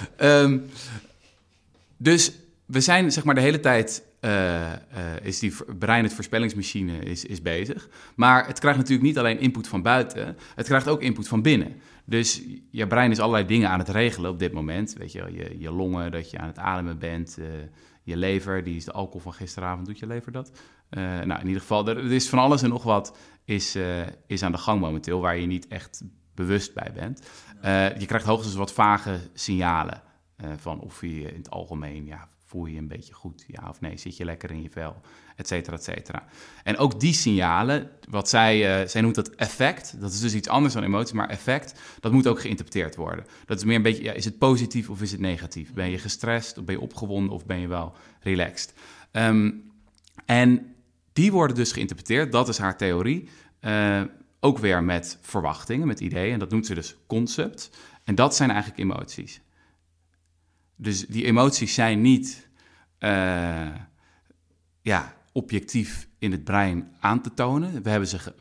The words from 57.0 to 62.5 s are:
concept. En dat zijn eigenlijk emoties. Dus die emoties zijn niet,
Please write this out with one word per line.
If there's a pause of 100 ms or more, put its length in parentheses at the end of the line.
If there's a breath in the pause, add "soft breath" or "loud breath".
concept. (340 loud breath)
En
dat
zijn
eigenlijk
emoties. (1400)
Dus
die
emoties
zijn
niet, (500 soft breath)